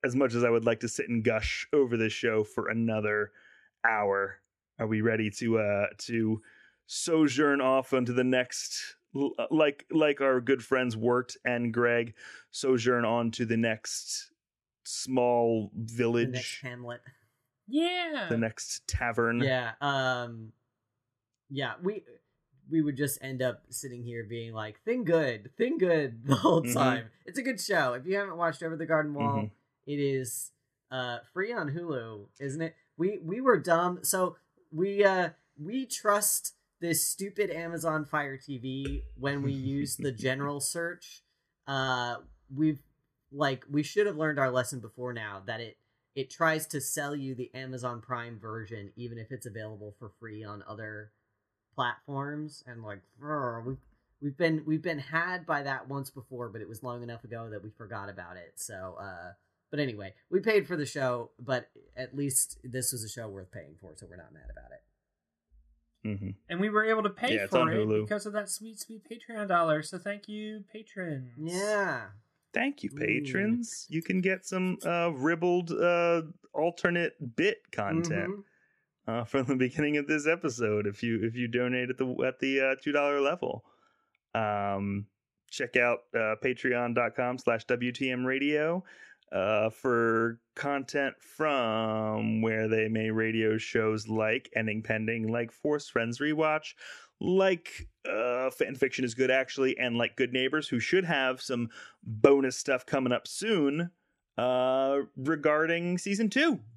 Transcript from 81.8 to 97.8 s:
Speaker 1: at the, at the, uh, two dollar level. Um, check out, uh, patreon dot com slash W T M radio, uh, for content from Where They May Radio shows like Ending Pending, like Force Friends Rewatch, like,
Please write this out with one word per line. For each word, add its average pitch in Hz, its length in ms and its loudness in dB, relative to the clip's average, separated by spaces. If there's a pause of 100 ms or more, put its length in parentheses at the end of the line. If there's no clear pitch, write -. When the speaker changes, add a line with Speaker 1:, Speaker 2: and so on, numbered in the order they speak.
Speaker 1:
at 127 80 -4
the, 131 80 0 (200)
at 127 120 -2
the, 135 220 0
uh, 135 220 2
two 147 100 -2
dollar 143 280 2
level. 143 440 -2 (720)
Um, 101 720 0 (440)
check - 260 -2
out, 120 280 4 (100)
uh, 110 280 2
patreon 123 520 0
dot 117 220 2
com 127 220 0
slash 113 280 0
W 123 260 0
T 131 180 -2
M 127 140 -2
radio, 147 580 0 (480)
uh, 104 380 2
for 117 720 2 (160)
content 139 640 -2
from 110 1200 0
Where 110 260 2
They 110 220 4
May 110 220 0
Radio 110 480 2
shows 110 500 0
like 110 480 0
Ending 110 260 0
Pending, 110 480 -2
like 117 220 -2
Force 147 360 -2
Friends 117 300 0
Rewatch, 156 560 0 (460)
like, 185 680 2 (200)